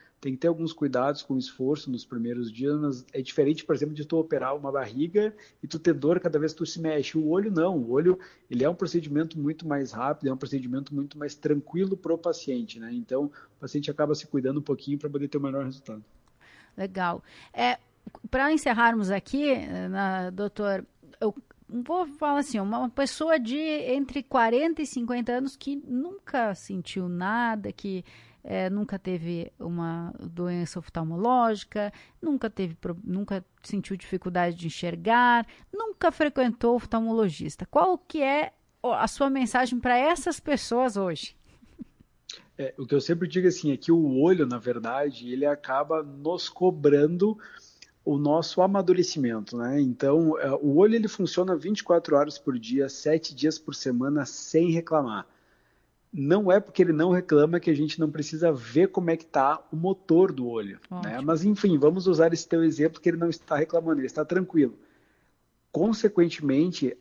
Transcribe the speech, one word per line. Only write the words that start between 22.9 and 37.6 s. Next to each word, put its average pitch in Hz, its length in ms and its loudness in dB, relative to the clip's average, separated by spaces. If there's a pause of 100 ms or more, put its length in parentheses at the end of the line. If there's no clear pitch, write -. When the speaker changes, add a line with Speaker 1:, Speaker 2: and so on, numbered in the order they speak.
Speaker 2:
de 240 200 -4
entre 285 640 -2
quarenta 262 580 2
e 294 40 -4
cinquenta 240 480 -4
anos 262 240 -4
que 277 180 -8 (100)
nunca 254 680 -4
sentiu 180 540 -8
nada, 208 640 -2
que, 185 340 -8 (380)
é, 190 260 -4
nunca 202 300 -4
teve 170 580 -6
uma 170 600 -6
doença 175 580 -6
oftalmológica, 208 1160 -2 (280)
nunca 277 280 -2
teve 180 260 -6
pro-, 175 280 -8
nunca 190 400 -4 (200)
sentiu 196 320 -6
dificuldade 180 600 -2
de 170 120 -8
enxergar, 220 800 2 (240)
nunca 403 400 -2
frequentou 247 640 2
oftalmologista. 220 880 -2